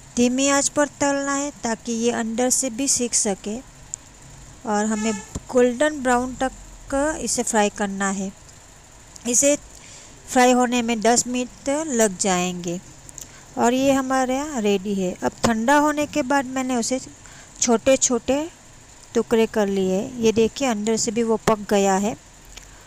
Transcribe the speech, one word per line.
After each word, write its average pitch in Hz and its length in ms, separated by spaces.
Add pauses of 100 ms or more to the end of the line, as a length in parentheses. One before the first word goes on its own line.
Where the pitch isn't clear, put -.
(160)
धीमी 247 320
आंच 277 200
पर 294 200
तलना 277 460
है 285 160
ताकि 233 420
ये 233 180
अंदर 233 400
से 262 200
भी 262 180
सीख 240 260
सके। 208 440 (1080)
और 214 200
हमें 214 280 (360)
गोल्डन 254 520
ब्राउन 254 400
तक 262 100 (680)
इसे 233 220
फ्राई 208 260
करना 196 420
है। 190 220 (960)
इसे 277 280 (760)
फ्राई 254 200
होने 247 300
में 226 180
दस 233 260
मिनट 247 420 (180)
लग 220 320
जाएंगे 180 600 (800)
और 240 160
ये 269 180
हमारे 262 440
यहाँ 285 240
रेडी 202 340
है। 190 280
अब 254 100 (120)
ठंडा 233 340
होने 294 280
के 294 160
बाद 277 220
मैंने 262 320
उसे 247 240 (600)
छोटे 247 360
छोटे 269 540 (640)
टुकड़े 226 320
कर 214 200
लिए। 196 500
ये 220 160
देखिए, 226 360
अंदर 214 280
से 226 140
भी 226 120
वो 226 140
पक 220 220 (120)
गया 196 240
है। 202 220 (720)